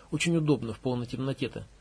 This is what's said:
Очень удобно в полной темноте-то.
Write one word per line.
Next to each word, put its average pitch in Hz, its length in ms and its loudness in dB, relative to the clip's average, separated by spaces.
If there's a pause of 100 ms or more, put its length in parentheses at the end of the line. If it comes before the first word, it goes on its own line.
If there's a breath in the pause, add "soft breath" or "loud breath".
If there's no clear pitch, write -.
(120)
Очень 170 260 2
удобно 131 360 2
в - 60 -12
полной 123 280 -2
темноте-то. 127 600 -4 (140)